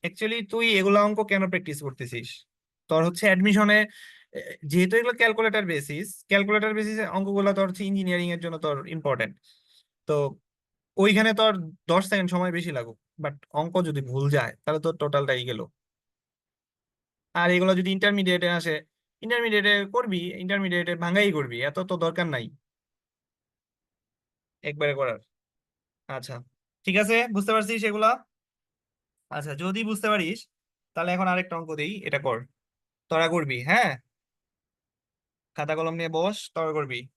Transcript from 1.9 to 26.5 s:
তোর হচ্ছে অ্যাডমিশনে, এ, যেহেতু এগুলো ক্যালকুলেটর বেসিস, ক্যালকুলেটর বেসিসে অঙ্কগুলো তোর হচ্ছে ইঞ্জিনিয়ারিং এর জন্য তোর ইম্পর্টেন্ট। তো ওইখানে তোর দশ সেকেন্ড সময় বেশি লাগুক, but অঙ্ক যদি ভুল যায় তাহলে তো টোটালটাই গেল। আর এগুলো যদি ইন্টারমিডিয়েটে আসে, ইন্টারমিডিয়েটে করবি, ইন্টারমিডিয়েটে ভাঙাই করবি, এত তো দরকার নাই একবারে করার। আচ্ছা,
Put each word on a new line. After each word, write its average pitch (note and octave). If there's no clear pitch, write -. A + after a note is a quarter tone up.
তোর D#3+
হচ্ছে F3
অ্যাডমিশনে, G#3
এ, -
যেহেতু F#3
এগুলো A#3+
ক্যালকুলেটর A3
বেসিস, D3
ক্যালকুলেটর G3+
বেসিসে G#3+
অঙ্কগুলো G3
তোর G3
হচ্ছে F#3
ইঞ্জিনিয়ারিং F3+
এর E3+
জন্য E3
তোর D3
ইম্পর্টেন্ট। C3
তো D3+
ওইখানে A3
তোর A3
দশ F#3+
সেকেন্ড F#3+
সময় F3+
বেশি E3+
লাগুক, A#2
but C#3+
অঙ্ক E3+
যদি D3
ভুল C3+
যায় A#2
তাহলে D#3
তো E3
টোটালটাই C#3
গেল। A#2
আর F3
এগুলো F#3
যদি F#3
ইন্টারমিডিয়েটে F#3+
আসে, E3
ইন্টারমিডিয়েটে A3
করবি, G3
ইন্টারমিডিয়েটে F3+
ভাঙাই G3
করবি, A#2+
এত D3
তো F#3
দরকার E3+
নাই A#2
একবারে D3
করার। A#2
আচ্ছা, B2+